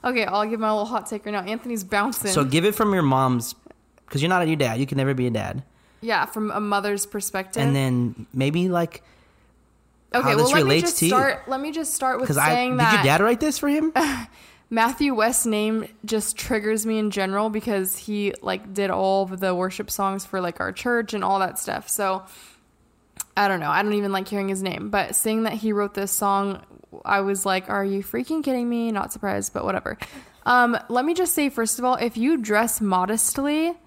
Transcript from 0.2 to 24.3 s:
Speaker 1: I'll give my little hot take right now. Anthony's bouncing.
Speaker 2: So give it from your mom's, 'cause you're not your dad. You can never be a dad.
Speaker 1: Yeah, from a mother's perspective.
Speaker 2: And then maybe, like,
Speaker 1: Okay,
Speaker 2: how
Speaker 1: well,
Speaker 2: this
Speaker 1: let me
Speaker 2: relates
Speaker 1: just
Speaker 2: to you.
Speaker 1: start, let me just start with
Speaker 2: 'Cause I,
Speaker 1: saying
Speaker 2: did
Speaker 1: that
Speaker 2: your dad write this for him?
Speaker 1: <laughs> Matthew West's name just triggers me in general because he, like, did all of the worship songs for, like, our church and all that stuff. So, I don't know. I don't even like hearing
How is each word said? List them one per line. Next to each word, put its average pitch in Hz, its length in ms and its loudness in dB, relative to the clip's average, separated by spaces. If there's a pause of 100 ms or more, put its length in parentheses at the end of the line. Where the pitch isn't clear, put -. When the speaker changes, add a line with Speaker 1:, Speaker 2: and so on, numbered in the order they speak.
Speaker 1:
I'll 202 220 2
give 220 120 -2
my 220 120 0
little 214 160 2
hot 226 200 -4
take 208 200 -8
right 208 60 -6
now. 202 100 -2
Anthony's 226 420 -6
bouncing. 208 480 0
Speaker 2:
So 156 120 4
give 147 200 2
it 208 100 4
from 208 180 4
your 185 120 4
mom's, 131 500 2 (540)
'cause 139 120 -2
you're 156 100 2
not 180 180 2
your 160 80 2
dad. 123 240 0
You 139 60 0
can 139 120 -4
never 135 160 0
be 123 140 0
a - 20 0
dad. 113 320 -4 (380)
Speaker 1:
Yeah, 208 240 0
from 214 260 -4
a - 80 -2
mother's 202 480 -2
perspective. 190 560 -6
Speaker 2:
And 139 140 2
then 123 580 0
maybe, 151 340 0
like, 170 360 -2 (1120)
Speaker 1:
Okay, 240 80 2
Speaker 2:
how 139 80 2
Speaker 1:
well, 143 80 4
Speaker 2:
this 151 100 6
Speaker 1:
let 285 80 4
me 320 80 6
Speaker 2:
relates 139 260 6
Speaker 1:
just - 80 -2
Speaker 2:
to - 80 4
you. 170 40 6
Speaker 1:
start, 262 380 2
let 262 120 -2
me 302 100 -6
just 302 240 -4
start 262 240 -2
with 254 100 -2
Speaker 2:
'Cause 139 80 2
I, 254 120 4
Speaker 1:
saying 247 240 2
Speaker 2:
did 247 80 0
Speaker 1:
that 220 140 6
Speaker 2:
your 202 100 4
dad 147 180 6
write 226 160 4
this 311 200 0
for 294 100 0
him? 311 240 2 (380)
Speaker 1:
<laughs> - 400 -20
Matthew 254 440 2
West's 233 320 2
name 220 400 0 (180)
just 214 320 -2
triggers 214 480 -2
me 220 140 0
in 214 140 0
general 196 360 0
because 208 480 -2
he, 208 460 -2
like, 190 320 -6
did 196 160 0
all 190 320 2
of 185 160 -6
the 185 160 0
worship 185 360 -4
songs 196 340 -4
for, 190 160 -6
like, 175 200 -4
our 185 120 -8
church 233 420 -2
and 202 80 -4
all 196 160 0
that 190 220 -2
stuff. - 280 -6
So, 190 360 -2 (1120)
I 202 120 2
don't 185 120 0
know. 151 100 -4
I 170 120 2
don't 208 120 0
even 202 180 0
like 190 160 -2
hearing 196 200 -4